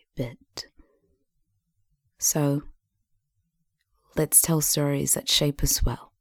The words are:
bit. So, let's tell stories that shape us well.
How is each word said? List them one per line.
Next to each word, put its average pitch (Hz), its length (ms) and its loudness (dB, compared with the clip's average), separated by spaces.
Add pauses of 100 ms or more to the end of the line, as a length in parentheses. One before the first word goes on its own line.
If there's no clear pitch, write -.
(160)
bit. - 500 -10 (1500)
So, 143 460 0 (1500)
let's - 260 2
tell 160 200 2
stories 143 520 0
that - 160 -4
shape 147 340 2
us - 200 2
well. - 380 -2